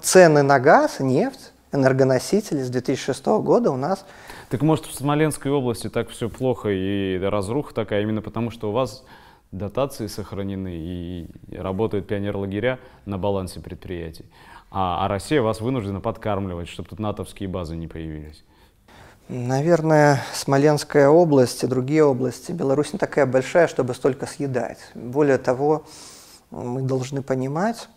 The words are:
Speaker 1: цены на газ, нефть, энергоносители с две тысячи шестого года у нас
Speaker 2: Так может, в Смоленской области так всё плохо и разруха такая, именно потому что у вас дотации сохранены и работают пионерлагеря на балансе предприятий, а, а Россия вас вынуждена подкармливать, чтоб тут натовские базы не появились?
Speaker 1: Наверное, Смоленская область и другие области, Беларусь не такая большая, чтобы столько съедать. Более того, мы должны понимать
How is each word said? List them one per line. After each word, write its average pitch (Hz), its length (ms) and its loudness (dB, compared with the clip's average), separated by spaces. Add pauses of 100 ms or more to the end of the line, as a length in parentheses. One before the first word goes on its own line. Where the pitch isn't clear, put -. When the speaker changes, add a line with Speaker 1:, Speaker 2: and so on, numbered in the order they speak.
Speaker 1:
цены 160 400 8
на 139 180 6
газ, 202 400 4
нефть, 143 540 -2 (180)
энергоносители 135 920 2
с 127 80 -4
две 123 120 -2
тысячи - 240 -4
шестого 208 360 0
года 196 300 2
у 131 60 -4
нас 156 280 -4 (440)
Speaker 2:
Так 117 120 -4
может, 151 240 2
в - 100 -14
Смоленской 143 560 -2
области 123 380 -2
так 117 200 -4
всё 117 200 -6
плохо 123 400 -2
и 95 500 -2
разруха 101 540 -4
такая, 104 280 -2
именно 107 200 -2
потому 113 300 -6
что - 180 -8
у - 20 -4
вас 123 320 -4 (480)
дотации 104 560 -6
сохранены 95 680 -8
и 87 560 -8 (260)
работают 98 520 -4
пионерлагеря 101 720 -4 (260)
на 101 120 -6
балансе 95 420 -4
предприятий, 85 680 -12 (460)
а, 92 340 0
а - 20 -2
Россия 101 340 0
вас 110 200 0
вынуждена 107 400 -4
подкармливать, 98 680 -4
чтоб - 200 -14
тут - 120 -14
натовские 101 500 -8
базы 87 260 -8
не 82 120 -8
появились? 78 560 -14 (840)
Speaker 1:
Наверное, 147 960 4 (100)
Смоленская 143 760 4
область 147 540 6
и - 40 0
другие 131 360 2
области, 131 500 0
Беларусь 143 400 0
не 202 60 -8
такая 143 260 2
большая, 131 420 2
чтобы 127 260 -2
столько - 320 -2
съедать. 127 540 -6 (160)
Более 127 420 2
того, 123 460 0 (680)
мы 123 320 -8
должны 131 400 -4
понимать 143 760 -4